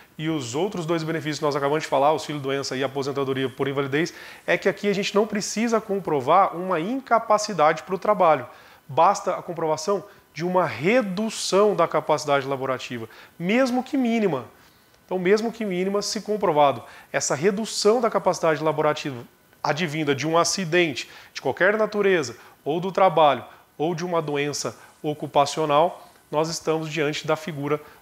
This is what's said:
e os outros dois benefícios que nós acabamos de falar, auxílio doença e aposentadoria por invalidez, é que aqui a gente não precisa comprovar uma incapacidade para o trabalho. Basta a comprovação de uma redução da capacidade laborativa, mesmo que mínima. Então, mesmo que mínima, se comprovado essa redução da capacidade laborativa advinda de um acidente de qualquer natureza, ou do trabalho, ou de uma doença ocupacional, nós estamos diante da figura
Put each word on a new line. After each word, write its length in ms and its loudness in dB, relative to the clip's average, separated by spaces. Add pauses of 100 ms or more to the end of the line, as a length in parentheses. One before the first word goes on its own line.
(180)
e 120 -4
os 260 -4
outros 300 -2
dois 180 -2
benefícios 360 -4
que 60 -4
nós 100 0
acabamos 280 0
de 60 -10
falar, 180 4
auxílio 320 0
doença 380 -4
e 60 -2
aposentadoria 680 -2
por 180 -4
invalidez, 460 -2 (320)
é 120 0
que 120 0
aqui 180 -4
a 60 2
gente 220 -2
não 100 4
precisa 560 -2
comprovar 760 2
uma 240 -2
incapacidade 1040 2
para 120 -4
o 20 -6
trabalho. 500 2 (400)
Basta 480 2
a 60 -10
comprovação 600 -2 (300)
de 120 -6
uma 200 2
redução 1080 2
da 120 2
capacidade 600 0
laborativa, 600 -6 (280)
mesmo 460 0
que 140 -6
mínima. 480 0 (600)
Então, 120 -4
mesmo 340 2
que 140 -8
mínima, 360 -2
se 200 -6
comprovado 640 2 (280)
essa 240 -2
redução 640 2
da 100 0
capacidade 540 0
laborativa 600 -2 (380)
advinda 540 0
de 120 -6
um 100 2
acidente 720 0 (240)
de 80 -14
qualquer 360 2
natureza, 600 0 (260)
ou 160 -2
do 120 -4
trabalho, 520 4 (340)
ou 160 -2
de 120 -6
uma 160 0
doença 560 -4 (240)
ocupacional, 1040 2 (240)
nós 160 0
estamos 420 -4
diante 380 -2
da 80 2
figura 460 -4 (200)